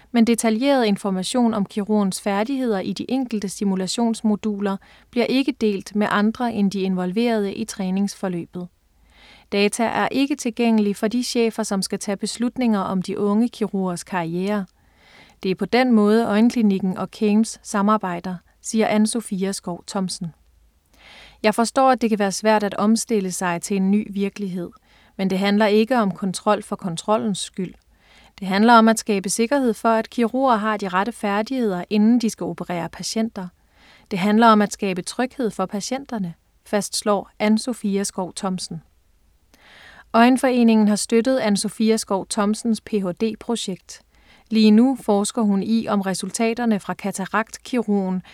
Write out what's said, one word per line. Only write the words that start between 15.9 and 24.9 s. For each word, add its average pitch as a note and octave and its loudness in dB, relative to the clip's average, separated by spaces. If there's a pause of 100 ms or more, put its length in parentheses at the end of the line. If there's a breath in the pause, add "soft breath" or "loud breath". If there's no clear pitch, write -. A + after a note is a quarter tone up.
måde, A3 4
Øjenklinikken G3+ 2
og F#3+ -6
cams G#3+ 0
samarbejder, F#3+ -2 (260)
siger A3 0
Anne-Sophia G#3 0
Skov - -10
Thomsen. F#3 -6 (1080 loud breath)
Jeg G#3+ 2
forstår, C4 2
at B3+ 2
det A#3 2
kan G#3+ 2
være G3 0
svært G#3+ 2
at G3+ -4
omstille G#3 0
sig F3 -4
til G3+ -4
en F#3+ 2
ny G#3 2
virkelighed, G3 -6 (460 soft breath)